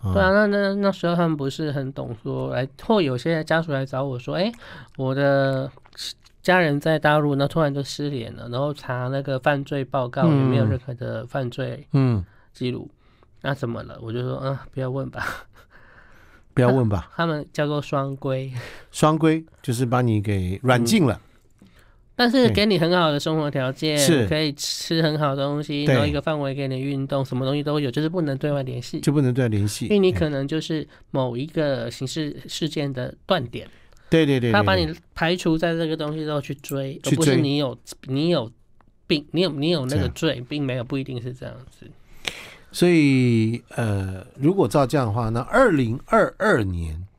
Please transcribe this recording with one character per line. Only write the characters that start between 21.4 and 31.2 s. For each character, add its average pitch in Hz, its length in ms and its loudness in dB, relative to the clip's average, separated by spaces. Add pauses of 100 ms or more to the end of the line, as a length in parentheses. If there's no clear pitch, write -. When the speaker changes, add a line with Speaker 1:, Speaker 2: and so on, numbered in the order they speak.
Speaker 1:
但 240 140 4
是 254 200 6
给 202 140 4
你 196 140 4
很 170 180 4
好 165 140 4
的 143 80 0
生 160 160 -2
活 147 160 0
条 131 180 -2
件， 151 280 -2
Speaker 2:
对。 143 80 4
是。 135 220 4
Speaker 1:
可 151 120 0
以 156 140 0
吃 - 480 -4
很 156 180 2
好 143 160 0
的 139 80 -2
东 147 180 -2
西， 147 240 -4
Speaker 2:
对。 139 80 4
Speaker 1:
然 127 80 4
后 147 60 2
一 147 60 0
个 143 80 -2
范 156 180 -2
围 139 160 -4
给 139 100 -4
你 131 140 -4
运 135 260 -4
动， 135 200 -2
什 131 100 -6
么 127 80 -2
东 131 100 -2
西 147 80 -2
都 147 160 -2
有， 143 140 -2
就 147 100 -2
是 156 60 0
不 175 140 -2
能 143 160 -2
对 147 160 -2
外 139 100 -2
联 123 180 -6
系。 - 200 -8
Speaker 2:
就 - 100 2
不 143 80 2
能 127 140 2
对 131 100 0
外 120 60 2
联 104 180 0
系。 107 200 -6
Speaker 1:
因 - 40 0
为 208 80 4
你 185 140 4
可 151 160 0
能 139 180 -4
就 156 140 -2
是 156 260 -4 (240)
某 127 240 0